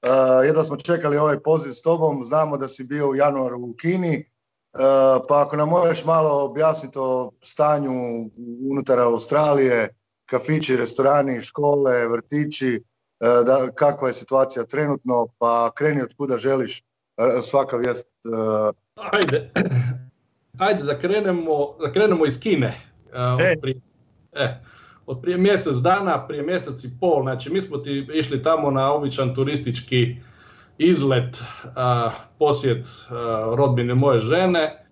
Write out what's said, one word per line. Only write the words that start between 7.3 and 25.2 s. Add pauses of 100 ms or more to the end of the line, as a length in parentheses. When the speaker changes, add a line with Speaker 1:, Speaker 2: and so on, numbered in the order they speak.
Speaker 1:
stanju (800)
unutar
Australije, (360)
kafići,
restorani,
škole,
vrtići,
e, (180)
da,
kakva
je
situacija
trenutno, (100)
pa
kreni
od
kuda
želiš,
e, (580)
svaka
vijest,
e. (680)
Speaker 2:
Ajde. (1040)
Ajde
da
krenemo,
da
krenemo
iz
Kine. (320)
E,
od
Speaker 3:
E.
Speaker 2:
prije, (520)
e, (460)
od